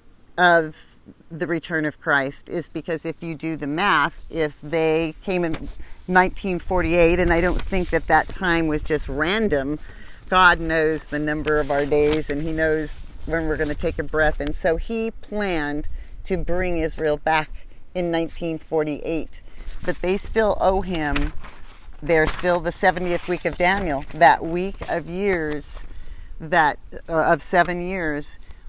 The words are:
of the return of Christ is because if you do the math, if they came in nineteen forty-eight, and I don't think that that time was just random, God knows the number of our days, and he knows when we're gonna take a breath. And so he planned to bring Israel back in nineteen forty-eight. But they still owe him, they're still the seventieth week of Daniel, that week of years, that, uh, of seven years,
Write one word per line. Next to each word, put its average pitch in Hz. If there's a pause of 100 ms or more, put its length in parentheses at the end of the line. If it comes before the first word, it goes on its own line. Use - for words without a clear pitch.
(380)
of 170 (540)
the 165
return 160
of 147
Christ 143
is 175
because 160
if 160
you 165
do 160
the 147
math, 160 (160)
if 151
they 160
came 180
in 160 (400)
nineteen 185
forty-eight, 175
and 175
I 170
don't 170
think 180
that 165
that 156
time 165
was 151
just 151
random, 151 (500)
God 180
knows 160
the 147
number 151
of 139
our 147
days, 147
and 143
he 160
knows 156 (360)
when 160
we're 151
gonna 147
take 165
a 151
breath. 151
And 147
so 165
he 226
planned 160 (340)
to 185
bring 175
Israel 156
back 156 (440)
in 175
nineteen 165
forty-eight. 156 (420)
But -
they 185
still 214
owe 190
him, 151 (680)
they're 156
still 175
the 170
seventieth 180
week 180
of 151
Daniel, 175
that 156
week 180 (100)
of 165
years, 170 (600)
that, 156 (300)
uh, 170
of 156
seven 175
years, 160 (320)